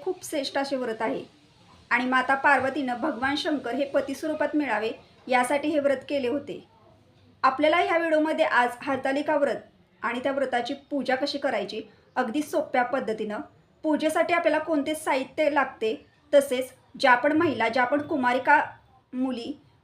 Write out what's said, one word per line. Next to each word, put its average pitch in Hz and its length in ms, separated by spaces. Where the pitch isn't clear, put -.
खूप - 240
श्रेष्ठ 285 320
असे 277 180
व्रत 226 260
आहे - 220
आणि 247 160
माता 254 300
पार्वतीनं 262 640
भगवान 269 360
शंकर 277 360
हे 277 120
पती 277 300
स्वरूपात 311 400
मिळावे 233 360
यासाठी 254 400
हे 311 120
व्रत 269 300
केले 277 180
होते. 240 360
आपल्याला 302 340
ह्या 370 200
व्हिडिओमध्ये 320 480
आज 240 240
हरतालिका 269 540
व्रत 247 240
आणि 240 180
त्या 277 120
व्रताची 254 420
पूजा 254 240
कशी 277 220
करायची 202 440
अगदी 254 280
सोप्या 277 420
पद्धतीनं, 214 540
पूजेसाठी 311 500
आपल्याला 330 260
कोणते 311 360
साहित्य 294 540
लागते, 269 440
तसेच 262 380
ज्या 254 160
पण 294 180
महिला, 269 360
ज्या 254 160
पण 285 180
कुमारिका 262 560
मुली 254 380